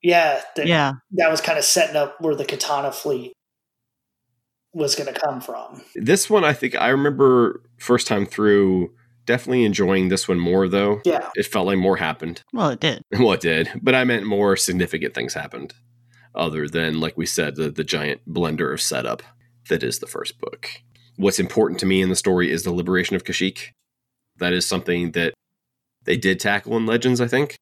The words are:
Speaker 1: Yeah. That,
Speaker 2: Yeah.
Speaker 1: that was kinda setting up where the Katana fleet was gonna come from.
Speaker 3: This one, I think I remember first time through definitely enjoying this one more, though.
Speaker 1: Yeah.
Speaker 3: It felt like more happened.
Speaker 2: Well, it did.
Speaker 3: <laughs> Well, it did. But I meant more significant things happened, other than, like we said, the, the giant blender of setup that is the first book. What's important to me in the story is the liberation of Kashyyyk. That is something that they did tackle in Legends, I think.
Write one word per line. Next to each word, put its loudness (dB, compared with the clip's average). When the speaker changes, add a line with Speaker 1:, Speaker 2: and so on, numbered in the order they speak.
Speaker 1:
Yeah. 2
That, -2
Speaker 2:
Yeah. 2
Speaker 1:
that 2
was 0
kinda -2
setting 2
up -2
where 0
the -4
Katana -4
fleet -6
was 0
gonna -6
come -4
from. -14
Speaker 3:
This 0
one, 6
I 4
think -4
I 2
remember 4
first 2
time 0
through 4
definitely 2
enjoying 2
this 0
one 0
more, 2
though. 2
Speaker 1:
Yeah. 0
Speaker 3:
It -2
felt -2
like 2
more 4
happened. -4
Speaker 2:
Well, 0
it -6
did. -2
Speaker 3:
<laughs> -4
Well, 6
it 0
did. 0
But 2
I 2
meant 0
more 2
significant -2
things -6
happened, -12
other -4
than, -2
like -4
we -4
said, -2
the, -4
the -6
giant -4
blender -2
of -6
setup -4
that -2
is -4
the -10
first -12
book. -12
What's 2
important 0
to -2
me 4
in 2
the 0
story 2
is -2
the -2
liberation -2
of -4
Kashyyyk. -4
That 0
is 0
something -2
that -2
they 0
did 0
tackle -2
in -2
Legends, 0
I 0
think. -2